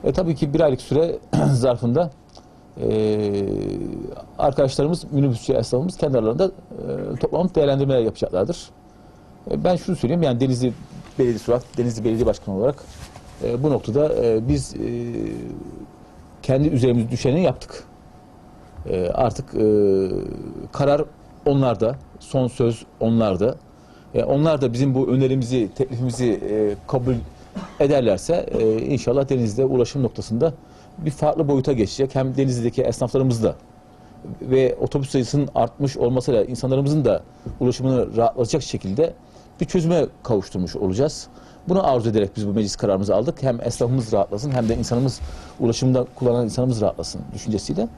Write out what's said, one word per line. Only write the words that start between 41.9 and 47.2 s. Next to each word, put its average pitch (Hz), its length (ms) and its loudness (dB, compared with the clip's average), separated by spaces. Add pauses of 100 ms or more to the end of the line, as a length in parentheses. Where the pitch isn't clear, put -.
ederek 104 260 2
biz 104 120 -4
bu 101 40 -2
meclis 104 240 0
kararımızı 98 400 2
aldık. 120 260 -2
Hem 123 180 0
esnafımız 120 520 -2
rahatlasın 104 380 -2
hem 123 180 0
de 113 80 0
insanımız, 120 440 -2 (400)
ulaşımda 127 540 2
kullanan 120 300 2
insanımız 120 360 0
rahatlasın 92 400 -2 (140)